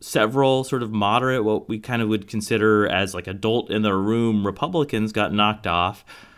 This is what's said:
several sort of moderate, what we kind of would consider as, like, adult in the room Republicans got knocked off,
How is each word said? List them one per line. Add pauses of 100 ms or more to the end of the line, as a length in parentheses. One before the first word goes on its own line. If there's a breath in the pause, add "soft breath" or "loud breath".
several
sort
of
moderate,
what
we
kind
of
would
consider
as,
like,
adult
in
the
room
Republicans
got
knocked
off, (340 loud breath)